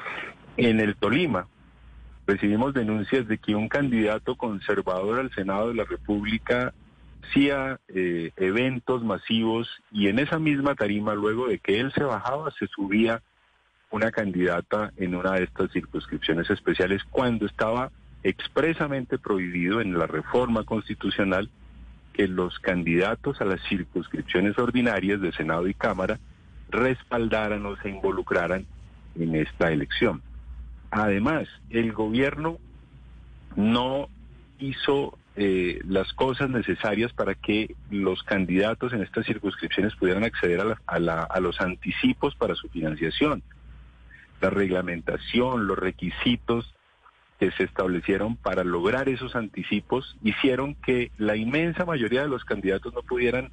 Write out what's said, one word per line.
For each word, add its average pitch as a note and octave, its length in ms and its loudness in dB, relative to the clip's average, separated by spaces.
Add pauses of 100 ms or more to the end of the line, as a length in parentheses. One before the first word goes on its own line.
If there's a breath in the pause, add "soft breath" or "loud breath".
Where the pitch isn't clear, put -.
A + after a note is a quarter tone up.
(580 loud breath)
En A2+ 220 6
el G#2 160 2
Tolima, G#2+ 520 2 (800)
recibimos G#2+ 480 2
denuncias A2 520 2
de A2 120 -2
que G#2 160 0
un A2 120 0
candidato A#2 680 2
conservador G2 840 0
al C3 140 -4
Senado G2 360 -2
de A#2+ 40 -2
la G#2+ 120 -2
República G#2+ 880 -2 (480)
hacía, C#3 640 2
eh, F2 480 -2
eventos B2 680 0
masivos A2+ 680 0 (220)
y G#2 160 2
en G#2 120 2
esa D3 180 0
misma C#3+ 380 2
tarima, G#2 400 0
luego A2 320 0
de G2 120 0
que G2+ 200 2
él C3+ 140 0
se - 100 0
bajaba, C3 560 -2
se G2+ 80 -4
subía G#2+ 560 2 (640)
una A2 220 0
candidata F2+ 840 0
en F2+ 180 -2
una F#2 180 0
de F#2 120 2
estas - 260 -2
circunscripciones E2 800 -2
especiales F#2+ 600 2
cuando A#2+ 360 0
estaba A2+ 460 -2 (320)
expresamente C#3 920 0
prohibido F#2 640 0
en F#2 160 0
la E2 80 2
reforma A2 580 0
constitucional G#2 840 -2 (640)
que G2+ 140 2
los F2+ 320 -2
candidatos F2+ 800 0
a A#2 60 0
las F#2+ 220 0
circunscripciones F2+ 880 -2
ordinarias A2+ 640 2
de F2 100 0
Senado E2 360 -2
y G2 60 0
Cámara G2 460 0 (500)
respaldaran A2 960 0
o G2+ 120 -6
se G#2 120 -8
involucraran F#2 760 0 (500)
en E2 200 0
esta D#2 360 0
elección. D#2 500 0 (720)
Además, G#2+ 560 2 (220)
el A2+ 240 0
gobierno C#3 640 0 (1000)
no A#2+ 540 2 (500)
hizo, C#3 580 0 (180)
eh, F#2 500 2
las F#2+ 280 0
cosas C3 360 0
necesarias A2 640 0
para G2 200 0
que G#2 420 -2 (140)
los F#2+ 340 0
candidatos G2+ 720 2
en A2 80 0
estas A2 240 -2
circunscripciones - 720 -2
pudieran F#2+ 300 2
acceder F2+ 340 2
a G2+ 60 2
la, A2 200 -2
a E2+ 140 0
la, E2 240 2
a E2 160 -2
los F2 200 0
anticipos A2+ 760 0
para G2+ 200 0
su - 120 -10
financiación. D#2+ 720 0 (1000 loud breath)
La F#2+ 80 4
reglamentación, F#2+ 1160 0
los F#2+ 140 0
requisitos A#2 960 -2 (640)
que F#2+ 120 4
se F#2+ 100 0
establecieron F#2+ 720 0
para F#2 280 0
lograr F#2+ 460 0
esos B2+ 260 -4
anticipos A2+ 840 -4
hicieron B2+ 540 0
que B2 420 0
la G#2+ 180 2
inmensa D#3+ 500 0
mayoría B2+ 360 0
de D3 60 0
los C3 180 -4
candidatos F#2+ 480 -2
no A#2+ 80 -6
pudieran B2 520 0